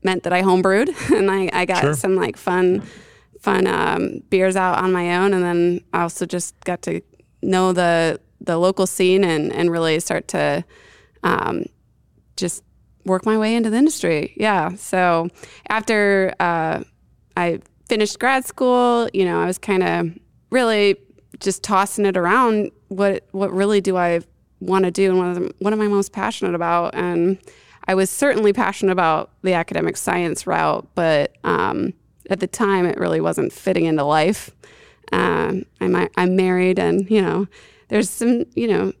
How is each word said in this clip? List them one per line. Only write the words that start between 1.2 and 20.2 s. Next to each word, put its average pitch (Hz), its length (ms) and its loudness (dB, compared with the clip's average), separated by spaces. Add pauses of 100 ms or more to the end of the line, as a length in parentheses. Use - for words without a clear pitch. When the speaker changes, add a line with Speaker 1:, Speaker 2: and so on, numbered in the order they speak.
Speaker 1:
I, 190 220 -2
I 180 100 0
got 180 160 0
Speaker 2:
Sure. 147 140 2
Speaker 1:
some, 190 240 0
like, 143 180 -2
fun, 185 480 0 (560)
fun, 196 260 0
um, - 640 -2
beers 190 280 2
out 185 220 0
on 185 120 0
my 175 240 0
own. 196 180 2
And 185 80 2
then 175 380 0 (140)
I 175 80 0
also 170 240 -4
just - 400 -8
got 175 160 -4
to 170 180 -6 (420)
know 185 300 2
the, 170 480 2 (220)
the 170 160 -2
local 185 280 2
scene 185 380 2
and, 160 300 0
and 170 180 0
really 165 300 0
start - 280 -4
to, 147 360 -2 (580)
um, - 400 -2 (720)
just - 260 -6 (440)
work 185 200 0
my 220 120 2
way 220 180 0
into 226 140 0
the 214 80 0
industry. 180 580 0
Yeah. 190 400 0
So 175 540 0 (400)
after, 208 720 2
uh, 165 420 -2 (540)
I 175 240 -2 (260)
finished 214 320 0
grad 262 260 0
school, 247 680 2
you 190 100 2
know, 170 180 0
I 170 40 0
was 185 120 -2
kinda 175 540 0 (380)